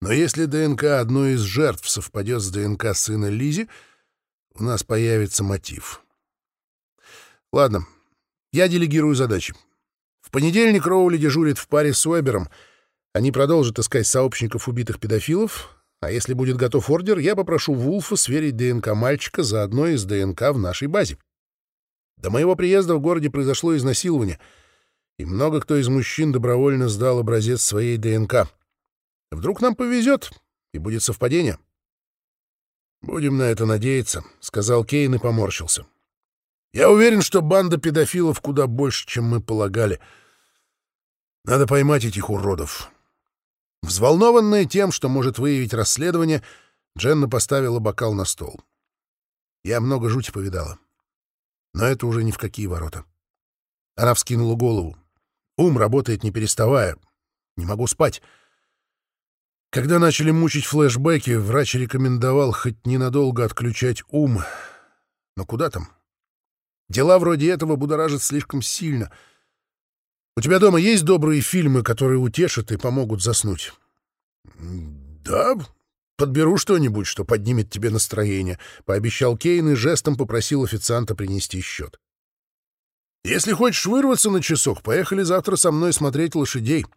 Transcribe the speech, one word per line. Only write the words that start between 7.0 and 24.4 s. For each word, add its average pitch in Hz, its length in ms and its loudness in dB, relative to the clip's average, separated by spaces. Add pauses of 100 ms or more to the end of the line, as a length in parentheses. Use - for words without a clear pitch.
Ладно, 113 360 2 (640)
я 180 160 4
делегирую 156 460 2
задачи. 120 400 -2 (640)
В - 100 -20
понедельник 180 540 4
Роули 180 320 4
дежурит 147 400 2
в - 100 -10
паре 147 280 2
с - 100 0
Уэбером. 131 460 0 (640)
Они 123 160 0
продолжат 139 480 2
искать 113 300 -2
сообщников 117 580 -2
убитых 117 320 -6
педофилов, 151 720 -2 (300)
а 78 100 -6
если 120 240 -4
будет 127 220 -2
готов 123 340 0
ордер, 180 280 2
я 180 180 0
попрошу 165 360 -2
Вулфа 151 440 -2
сверить 143 400 -2
Д 123 140 0
Н 117 100 -2
К 107 160 -2
мальчика 139 480 -2
за 107 180 0
одной 139 320 0
из 107 100 -2
Д 101 160 -2
Н 95 140 -2
К 139 180 0
в 135 60 -4
нашей 95 300 -4
базе. 156 280 0 (1000)
До - 140 -8
моего 165 260 2
приезда 180 400 2
в 143 40 -2
городе 156 300 0
произошло 139 460 0
изнасилование, 127 640 -2 (760)